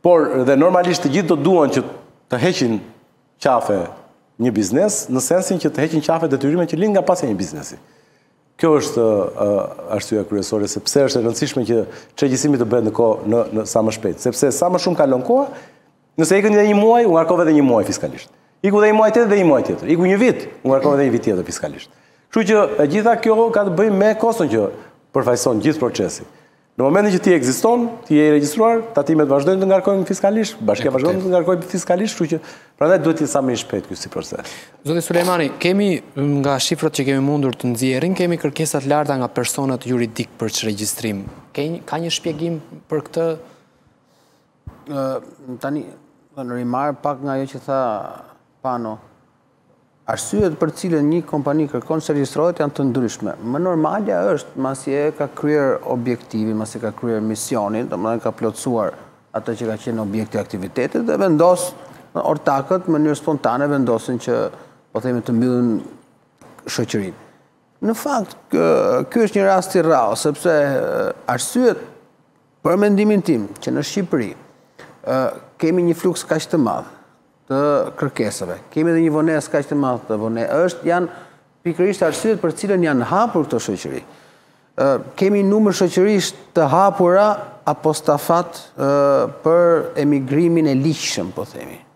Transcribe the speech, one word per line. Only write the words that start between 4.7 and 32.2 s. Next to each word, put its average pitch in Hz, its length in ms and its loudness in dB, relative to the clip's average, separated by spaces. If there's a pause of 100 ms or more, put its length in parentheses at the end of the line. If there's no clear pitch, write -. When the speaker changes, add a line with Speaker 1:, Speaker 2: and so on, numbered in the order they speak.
Speaker 1:
në 127 80 0
sensin 185 400 0
që 156 80 0
të 135 140 -2
heqin 156 180 0
qafe 165 260 0
detyrimet 143 460 0
që 156 60 -4
lind 208 160 0
nga 185 100 2
pasja 180 220 2
e 113 60 -2
një 95 40 -2
biznesi. 82 400 -10 (800)
Kjo 165 220 4
është, 120 240 -2 (420)
ë, - 20 0 (460)
arsyeja 104 320 -2
kryesore, 104 420 -2
sepse 135 380 0
është 131 160 0
e - 60 -2
rëndësishme 127 420 -2
që 117 80 2 (400)
çegjisimi 139 400 0
të 120 80 0
bëhet 113 240 0
në 104 80 -6
kohë, 107 320 2
në, 117 140 2 (100)
në 110 160 -2
sa 117 120 2
më 110 120 0
shpejt, 95 320 -6
sepse 127 260 0
sa 175 180 0
më 180 120 0
shumë 180 160 -2
kalon 131 280 2
koha, 277 220 2 (720)
nëse 160 200 4
ikën 208 160 4
edhe 208 160 6
një 208 80 4
muaj, 233 320 6
u 170 60 4
ngarkove 165 320 4
edhe 156 100 6
një 147 80 6
muaj 113 220 4
fiskalisht. - 420 -8 (340)
Iku 202 180 2
dhe 214 100 6
një 214 80 4
muaj 214 160 6
tjetër 233 160 4
dhe 202 100 4
një 180 80 6
muaj 135 160 6
tjetër. - 240 -4
Iku 170 160 4
një 190 160 4
vit, - 240 2 (160)
u 131 80 -2
ngarkove 135 300 4
edhe 139 100 4
një 117 60 2
vit 120 100 -2
tjetër 90 240 -2
fiskalisht. 76 400 -10 (440)
Kështu 220 180 2
që 214 100 6 (160)
e 151 100 4
gjitha 214 300 2
kjo 226 320 2
ka 208 160 2
të 190 80 -2
bëjë 196 240 2
me 208 240 4
koston 226 320 0
që 107 140 2 (460)
përfaqëson 123 520 2
gjithë 151 160 2
procesi. 107 420 -4 (540)
Në - 40 -2
momentin 185 320 4
që 180 80 2
ti 185 140 4
ekziston, 160 480 2 (240)
ti 156 100 2
je 151 80 6
i 151 80 6
regjistruar, 220 460 2 (140)
tatimet 151 360 2
vazhdojnë 147 320 2
të 196 80 2
ngarkojnë 190 400 2
fiskalisht, 202 480 0
bashkia 107 320 0
Speaker 2:
E, 127 60 -2
Speaker 1:
vazhdon 170 240 0
Speaker 2:
kuptoj. 190 80 -4
Speaker 1:
të 185 60 0
ngarkojnë 175 360 0
fiskalisht, 185 480 -2
kështu 160 140 -2